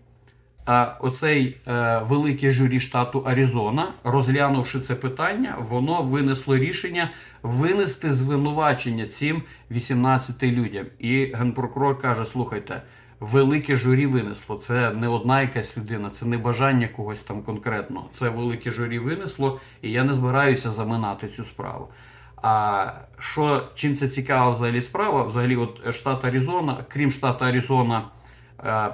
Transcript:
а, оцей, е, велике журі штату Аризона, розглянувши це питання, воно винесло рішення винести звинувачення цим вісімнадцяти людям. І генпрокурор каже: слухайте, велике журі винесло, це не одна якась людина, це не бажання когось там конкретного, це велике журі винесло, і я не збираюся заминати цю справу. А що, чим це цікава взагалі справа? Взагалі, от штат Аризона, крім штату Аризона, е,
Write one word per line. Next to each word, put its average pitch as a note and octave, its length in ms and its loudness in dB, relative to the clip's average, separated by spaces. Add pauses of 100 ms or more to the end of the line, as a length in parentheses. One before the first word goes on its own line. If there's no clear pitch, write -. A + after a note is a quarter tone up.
(640)
а, A#2+ 360 4
оцей, C3 680 0
е, A#2+ 320 2
велике C#3 520 2
журі C3 300 4
штату B2 380 -2
Аризона, B2+ 760 2 (120)
розглянувши C3 760 2
це B2+ 140 -4
питання, F3+ 640 -2
воно B2+ 440 0
винесло C3+ 540 2
рішення E3+ 540 0 (320)
винести D#3+ 680 0
звинувачення C#3 960 0
цим D#3 360 -2 (280)
вісімнадцяти B2+ 800 0
людям. G2+ 360 -2 (120)
І C3 260 2
генпрокурор C3 760 0
каже: A2+ 260 0
слухайте, G#2+ 560 -6 (380)
велике C3+ 560 2
журі C3 300 4
винесло, G#2+ 500 -2
це A#2+ 340 0
не A2+ 180 -2
одна A#2 320 2
якась B2+ 380 -4
людина, G#2 320 -6
це - 160 -8
не A#2 120 0
бажання A#2+ 500 2
когось G#2 320 -8
там G2+ 220 -10
конкретного, G#2 720 -6
це B2 140 -2
велике A#2 420 -4
журі A#2 280 -2
винесло, C3+ 600 -4 (220)
і G#2+ 100 -6
я B2 120 2
не C#3 100 2
збираюся B2+ 560 2
заминати G#2+ 580 -2
цю A2 160 -12
справу. - 440 -12 (540)
А G#2 500 2 (260)
що, D3 560 0
чим C#3+ 220 0
це C#3 120 0
цікава B2+ 420 2
взагалі A#2+ 320 0
справа? E3+ 400 0
Взагалі, A#2+ 340 2
от A#2 380 -4
штат C3 300 -4
Аризона, C3 640 0
крім C#3 220 0
штату B2+ 340 -2
Аризона, B2 640 2 (560)
е, G#2+ 300 0